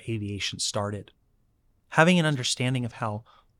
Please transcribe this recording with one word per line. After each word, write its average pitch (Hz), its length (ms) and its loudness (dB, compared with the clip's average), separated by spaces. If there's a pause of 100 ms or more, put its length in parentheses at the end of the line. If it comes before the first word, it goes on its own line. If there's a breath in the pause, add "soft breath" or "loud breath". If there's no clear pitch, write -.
aviation 101 520 -6
started. 101 500 -4 (800)
Having 175 300 6
an 156 60 4
understanding 127 580 0
of 113 100 -8
how 107 300 -4 (360 soft breath)